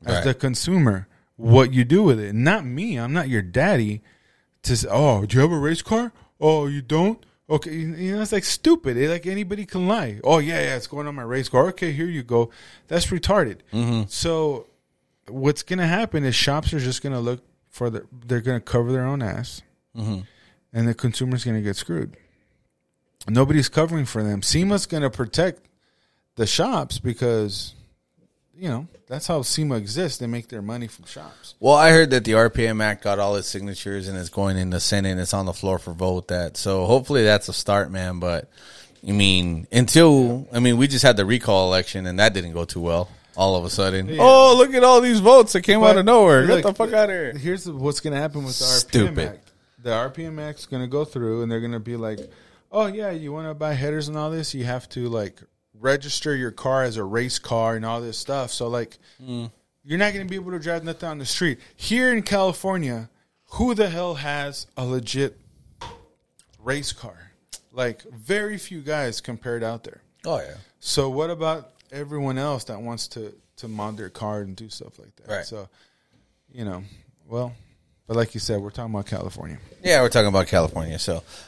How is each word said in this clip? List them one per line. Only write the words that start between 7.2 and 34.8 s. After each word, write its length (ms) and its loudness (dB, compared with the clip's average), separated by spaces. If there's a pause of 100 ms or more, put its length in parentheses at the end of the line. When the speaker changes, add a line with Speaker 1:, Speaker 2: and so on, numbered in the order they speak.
Speaker 1:
Okay.'" 240 -2
You, 220 -6
you 200 -4
know, 60 -4
it's, 100 -6
like, 140 0
stupid. 520 0
It, 120 2
like, 160 -4
anybody 400 -6
can 220 -4
lie. 360 -2
"Oh, 140 6
yeah, 240 -2
yeah, 140 -2
it's 120 -8
going 200 -10
on 80 -10
my 80 -12
race 260 -6
car. 200 4
Okay, 240 -6
here 140 -4
you 160 -6
go." 280 0 (360)
That's 200 -2
retarded. 500 0 (160)
Speaker 2:
Mm-hmm. 360 0
Speaker 1:
So 580 -4 (600)
what's 360 -2
gonna 240 -2
happen 380 -2
is 100 0
shops 380 0
are 60 -2
just 220 -4
gonna 200 -6
look 220 -4 (260)
for 200 -6
the, 160 -8 (200)
they're 160 -2
gonna 200 -2
cover 300 0
their 140 0
own 160 -4
ass, 400 -8 (360)
Speaker 2:
Mm-hmm. 240 -4 (520)
Speaker 1:
and 140 0
the 60 0
consumer's 500 -4
gonna 180 -2
get 160 -4
screwed. 380 -6 (1120)
Nobody's 420 4
covering 360 0
for 180 -4
them. 180 -2
sema's 440 0
gonna 240 -2
protect 580 -2 (680)
the 100 0
shops 540 -2
because, 760 -2 (800)
you 140 -8
know, 180 -6 (200)
that's 200 -10
how 140 0
sema 340 -2
exists. 440 -4
They 80 -8
make 220 -8
their 120 -12
money 260 -8
from 180 -20
shops. 540 -20
Speaker 2:
Well, 160 8
I 160 10
heard 200 8
that 140 2
the 100 2
R 140 6
P 180 0
M 140 -2
Act 220 -2
got 160 0
all 160 0
its 120 -6
signatures 600 -8
and 100 -8
it's 120 -8
going 280 -2
in 120 -2
the 100 -2
Senate 320 0